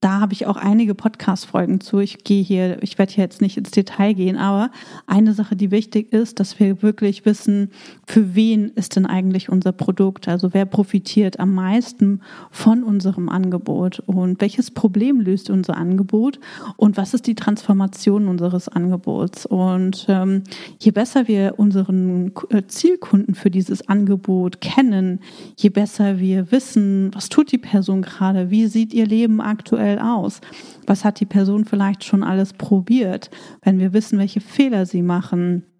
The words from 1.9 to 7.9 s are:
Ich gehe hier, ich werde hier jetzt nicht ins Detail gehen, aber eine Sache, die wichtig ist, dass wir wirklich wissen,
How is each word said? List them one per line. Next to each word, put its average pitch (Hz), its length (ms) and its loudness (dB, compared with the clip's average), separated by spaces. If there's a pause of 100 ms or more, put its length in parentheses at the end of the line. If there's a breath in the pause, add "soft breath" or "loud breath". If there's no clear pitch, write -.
Ich 196 260 -4
gehe 202 200 0
hier, 185 400 -2
ich - 160 -10
werde 190 120 2
hier 202 120 0
jetzt - 180 -4
nicht 196 160 0
ins - 140 -8
Detail 202 420 0
gehen, 185 240 0
aber 196 320 0 (380 loud breath)
eine 214 260 4
Sache, 208 220 -2
die 190 160 -2
wichtig 214 420 -2
ist, 220 260 -2
dass - 200 -4
wir 196 240 2
wirklich 214 420 0
wissen, 202 460 0 (340 loud breath)